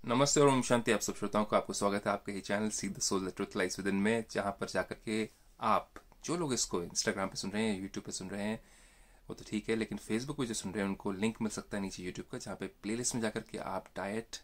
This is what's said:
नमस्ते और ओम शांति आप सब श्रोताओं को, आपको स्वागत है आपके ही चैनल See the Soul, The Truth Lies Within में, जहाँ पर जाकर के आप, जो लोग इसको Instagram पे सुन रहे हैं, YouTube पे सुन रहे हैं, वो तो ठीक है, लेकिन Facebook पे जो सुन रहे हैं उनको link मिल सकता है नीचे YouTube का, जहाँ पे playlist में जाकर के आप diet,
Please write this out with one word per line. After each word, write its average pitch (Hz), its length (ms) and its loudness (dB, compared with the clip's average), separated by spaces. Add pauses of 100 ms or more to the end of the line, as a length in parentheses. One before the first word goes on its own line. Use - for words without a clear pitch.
नमस्ते 135 340 6
और 143 80 10
ओम 131 140 8
शांति 120 300 4
आप 101 80 4
सब - 160 -2
श्रोताओं 107 300 2
को, 110 100 2
आपको 101 180 2
स्वागत 101 340 2
है 101 60 4
आपके 101 180 -4
ही 98 100 -4
चैनल 107 280 0
See 104 200 -4
the 98 100 -6
Soul, 98 200 2
The 92 120 -2
Truth 101 200 -4
Lies 92 200 2
Within 98 220 0
में, 110 380 4
जहाँ 101 200 0
पर - 160 -6
जाकर - 280 -2 (100)
के 110 240 0 (320)
आप, 107 320 2 (320)
जो 160 120 0
लोग 147 160 0
इसको 107 280 0
Instagram 101 360 -2
पे 95 180 -2
सुन 98 160 -4
रहे 107 120 0
हैं, 98 240 0
YouTube - 180 -8
पे 101 60 -8
सुन 95 180 -8
रहे 101 140 -4
हैं, 110 200 -4 (640)
वो - 80 -8
तो - 120 -16
ठीक 107 220 -4
है, 113 60 2
लेकिन 107 220 -4
Facebook 127 400 -4
पे 131 80 0
जो 113 80 -4
सुन 98 180 -6
रहे 101 120 -2
हैं 98 60 0
उनको 98 220 -4
link 110 300 -2
मिल 107 100 -2
सकता - 260 -6
है 98 60 -2
नीचे 90 280 -6
YouTube - 200 -10
का, 131 60 -8
जहाँ 98 200 -8
पे 98 100 -6
playlist 117 480 -4
में 117 60 0
जाकर 110 200 0
के - 160 -12
आप 95 280 -4 (100)
diet, 101 480 -6